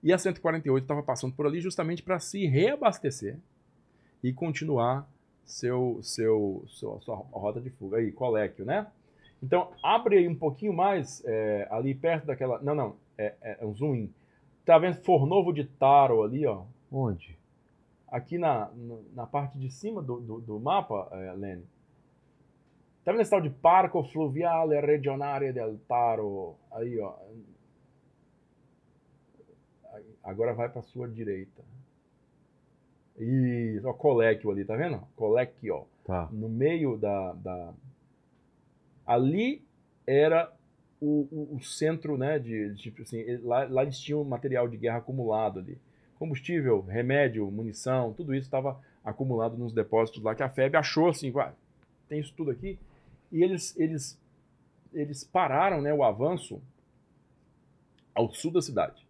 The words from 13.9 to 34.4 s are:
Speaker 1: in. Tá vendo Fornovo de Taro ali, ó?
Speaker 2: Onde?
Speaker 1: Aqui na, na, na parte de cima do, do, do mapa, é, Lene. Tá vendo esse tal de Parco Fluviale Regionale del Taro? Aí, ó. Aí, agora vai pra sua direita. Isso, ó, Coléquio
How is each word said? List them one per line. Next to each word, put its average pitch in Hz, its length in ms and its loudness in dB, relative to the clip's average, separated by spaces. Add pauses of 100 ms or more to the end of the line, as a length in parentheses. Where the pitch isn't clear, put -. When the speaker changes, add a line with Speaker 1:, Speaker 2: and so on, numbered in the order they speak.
Speaker 1:
in. 110 180 -6 (520)
Tá 165 120 10
vendo 170 240 4
Fornovo 175 500 4
de 147 140 -2
Taro 135 580 6
ali, 127 220 0
ó? 101 180 -2 (260)
Speaker 2:
Onde? 110 480 -4 (680)
Speaker 1:
Aqui 127 300 -6
na, 139 360 0
na, 117 220 -14 (180)
na 120 140 -10
parte 139 300 -4
de 131 120 -6
cima 202 320 -8
do, 123 200 -6
do, 113 180 -10
do 110 200 -8
mapa, 123 520 -2
é, 95 220 -10
Lene. 92 320 -10 (1400)
Tá 175 80 0
vendo 226 100 2
esse 220 100 2
tal 196 100 4
de 156 80 -2
Parco 175 560 4
Fluviale 160 760 0
Regionale 143 720 0
del 113 340 -6
Taro? 107 680 -2 (160)
Aí, 117 280 -6
ó. 98 140 -6 (2750)
Aí, 107 120 -18 (180)
agora 110 300 0
vai 120 160 -2
pra 123 120 -12
sua 123 280 -10
direita. 101 520 -8 (1600)
Isso, 120 720 0
ó, 123 60 -2
Coléquio 113 580 4